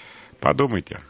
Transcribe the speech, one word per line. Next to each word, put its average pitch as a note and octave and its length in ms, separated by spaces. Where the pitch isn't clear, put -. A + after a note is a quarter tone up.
Подумайте. A#2+ 680